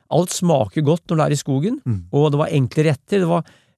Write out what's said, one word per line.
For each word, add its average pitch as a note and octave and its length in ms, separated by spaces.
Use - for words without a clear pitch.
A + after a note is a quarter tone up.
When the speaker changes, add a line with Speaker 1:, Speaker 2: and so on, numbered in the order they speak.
Speaker 1:
alt E3+ 220
smaker D#3 560
godt E3 220
når E3 80
det D3+ 80
er D3 100
i C#3 80
skogen, E3+ 420
Speaker 2:
Mm. G2 280
Speaker 1:
og D3 180
det C#3+ 80
var D#3 80
enkle D#3 380
retter. D#3+ 340
Det F3+ 80
var, E3 160